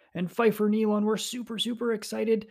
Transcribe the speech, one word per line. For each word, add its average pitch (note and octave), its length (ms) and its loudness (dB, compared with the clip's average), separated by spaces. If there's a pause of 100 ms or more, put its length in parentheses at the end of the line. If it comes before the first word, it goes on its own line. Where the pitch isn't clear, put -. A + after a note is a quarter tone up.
(140)
and F3 180 -4
Pfeiffer G#3+ 360 2
and G#3 80 4
Elon G#3+ 280 2
were G#3+ 140 2
super, A3+ 400 -8
super A#3 340 -2
excited A3 600 0